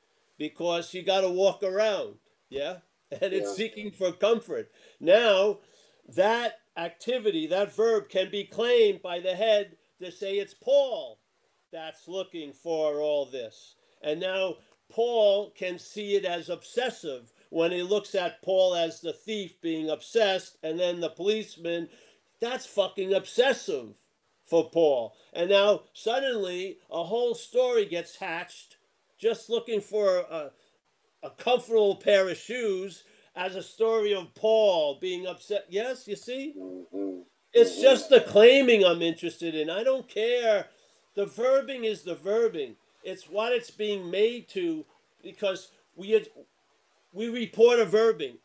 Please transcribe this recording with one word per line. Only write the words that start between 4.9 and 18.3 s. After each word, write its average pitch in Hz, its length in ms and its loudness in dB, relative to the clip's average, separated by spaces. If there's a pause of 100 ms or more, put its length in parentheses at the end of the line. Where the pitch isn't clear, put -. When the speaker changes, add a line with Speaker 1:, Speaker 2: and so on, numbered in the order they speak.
Speaker 1:
Now, 202 600 4 (500)
that 214 500 0 (180)
activity, 175 680 -4
that 180 280 -2
verb 220 340 0
can 190 220 -2
be 202 140 -6
claimed 226 560 2
by 175 180 -8
the 180 160 -4
head 208 400 0 (260)
to 180 100 -14
say 196 280 -6
it's 196 160 -10
Paul 233 640 0 (520)
that's 160 360 -16
looking 175 460 -10
for 156 480 -2
all 147 240 0
this. 123 500 -14 (260)
And 156 180 -4
now 185 360 -4 (340)
Paul 214 600 2
can 180 280 -8
see 208 360 -6
it 185 100 2
as 175 240 -4
obsessive 165 840 -8 (180)
when 165 220 0
he 180 120 -4
looks 196 320 -2
at 180 260 -4